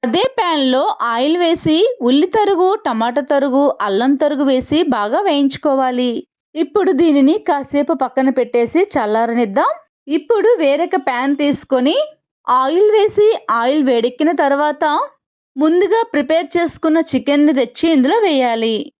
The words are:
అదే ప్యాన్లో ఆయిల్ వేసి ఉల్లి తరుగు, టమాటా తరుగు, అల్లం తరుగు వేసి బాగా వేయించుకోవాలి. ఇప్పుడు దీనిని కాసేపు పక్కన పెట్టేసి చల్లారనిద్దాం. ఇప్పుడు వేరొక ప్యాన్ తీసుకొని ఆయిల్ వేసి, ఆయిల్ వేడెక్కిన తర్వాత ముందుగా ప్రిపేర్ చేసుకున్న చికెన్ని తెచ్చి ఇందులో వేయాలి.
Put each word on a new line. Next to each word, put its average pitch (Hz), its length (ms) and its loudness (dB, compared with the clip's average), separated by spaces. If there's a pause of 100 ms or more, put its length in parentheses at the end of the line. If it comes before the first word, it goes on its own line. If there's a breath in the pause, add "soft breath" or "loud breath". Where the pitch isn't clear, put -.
అదే 311 160 0 (160)
ప్యాన్లో 285 420 0 (300)
ఆయిల్ 262 320 0
వేసి 330 340 0 (300)
ఉల్లి 285 260 2
తరుగు, 403 340 0 (200)
టమాటా 240 440 -2
తరుగు, 277 320 0 (240)
అల్లం 220 260 0 (100)
తరుగు 294 260 0
వేసి 262 300 0 (160)
బాగా 220 340 -2
వేయించుకోవాలి. 269 800 -2 (460)
ఇప్పుడు 370 440 0
దీనిని 294 360 4 (120)
కాసేపు 285 560 -2
పక్కన 262 260 -2 (100)
పెట్టేసి 240 420 0 (140)
చల్లారనిద్దాం. 233 760 0 (460)
ఇప్పుడు 427 340 0 (120)
వేరొక 294 440 0
ప్యాన్ 262 360 -2
తీసుకొని 269 520 0 (520)
ఆయిల్ 302 500 2
వేసి, 415 320 2 (320)
ఆయిల్ 277 280 0
వేడెక్కిన 254 440 0 (100)
తర్వాత 294 420 0 (720)
ముందుగా 349 440 2 (120)
ప్రిపేర్ 311 440 -2
చేసుకున్న 320 440 0 (120)
చికెన్ని 285 480 2
తెచ్చి 247 340 -4
ఇందులో 285 320 2
వేయాలి. 233 500 0 (240)